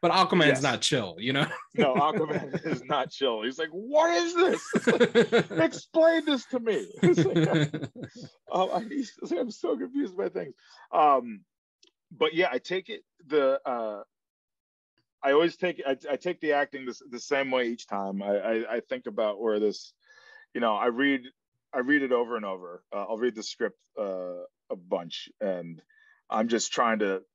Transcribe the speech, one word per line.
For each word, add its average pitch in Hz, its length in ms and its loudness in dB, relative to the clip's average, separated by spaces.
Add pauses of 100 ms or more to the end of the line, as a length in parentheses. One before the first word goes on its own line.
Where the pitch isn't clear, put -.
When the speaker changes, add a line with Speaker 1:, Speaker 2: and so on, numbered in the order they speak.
Speaker 1:
But 170 100 4
Aquaman's 180 360 6
Speaker 2:
Yes. 131 140 2
Speaker 1:
not 127 200 0
chill, 101 360 -2
you 120 140 -4
know? 143 180 0
<laughs> - 60 -10 (180)
Speaker 2:
No, 143 200 2
Aquaman 151 680 0
<laughs> - 20 -
is 131 180 -4
not 135 260 -2
chill. 117 320 -2
He's 131 160 -6
like, 160 100 -4
"What 262 420 2
is 339 240 0
this? - 400 0
It's - 120 2
like, 233 640 4
Speaker 1:
<laughs> 185 100 -2
Speaker 2:
explain 330 640 2
this 285 220 -2
to 254 140 -4
me." 196 380 -2
<laughs> - 40 0
It's 226 220 6
like, 160 220 2
Speaker 1:
<laughs> - 1040 -4
Speaker 2:
um, 185 200 0
I, 180 160 -2
he's 277 320 -6
like, - 200 -4
"I'm 247 100 -4
so 339 260 -4
confused 247 400 -4
by 190 140 -4
things." 175 240 -8 (360)
Um, 123 540 4 (680)
but 156 220 0
yeah, 170 180 2
I 127 80 -2
take 180 300 -6
it, 220 140 -12 (240)
the, 139 400 2
uh, 110 380 -4 (1160)
I 139 100 4
always 160 240 4
take, 170 300 -4
I, 135 120 0 (120)
I 139 60 -2
take 175 240 -4
the 156 120 0
acting 139 340 -2
the, 120 120 -10 (120)
the 120 100 -10
same 135 300 -2
way 127 180 0
each 117 180 -8
time. 98 360 -4
I, 101 160 2
I, 110 380 -2
I 117 40 -2
think 127 260 -8
about 107 340 -2
where 110 200 0
this, 107 320 -2 (640)
you 120 80 -2
know, 110 140 2
I 107 100 0
read, 131 360 0 (520)
I 135 60 -2
read 139 220 2
it 127 100 0
over 120 240 0
and 107 100 -4
over. 90 380 -10 (100)
Uh, 101 140 -4
I'll 110 100 -4
read 117 160 0
the 107 80 -10
script, - 360 -6 (200)
uh, 92 460 -6 (260)
a 110 60 -8
bunch, 90 520 -8 (120)
and 87 420 -6 (480)
I'm 113 180 0
just 113 240 0
trying 113 280 2
to 95 220 0 (120)